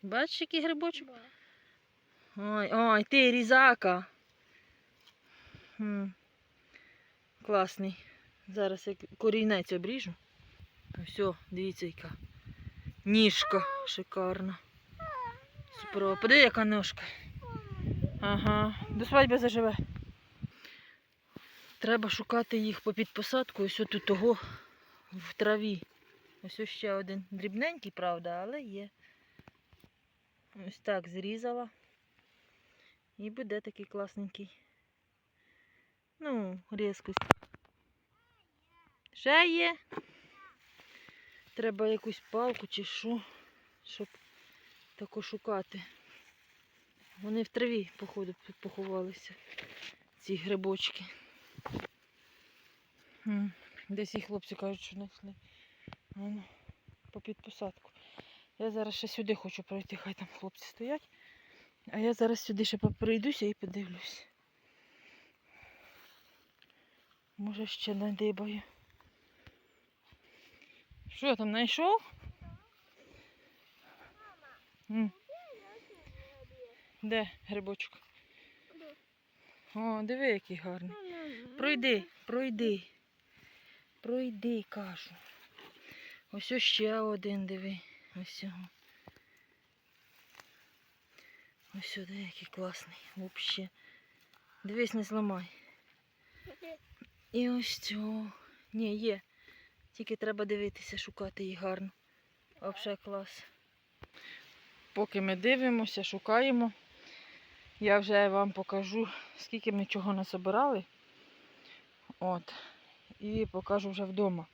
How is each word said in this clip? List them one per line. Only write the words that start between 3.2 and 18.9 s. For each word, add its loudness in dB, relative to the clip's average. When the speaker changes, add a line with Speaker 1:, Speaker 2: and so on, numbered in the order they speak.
Speaker 1:
різака. 8
М. -2
Класний. 0
Зараз 0
я -4
корінець 4
обріжу. -2
Ось -12
о, 2
дивіться, -4
яка -10
ніжка 6
шикарна. -2
Суперова. 0
Подиви, 8
яка 8
ножка. 0
Ага, 4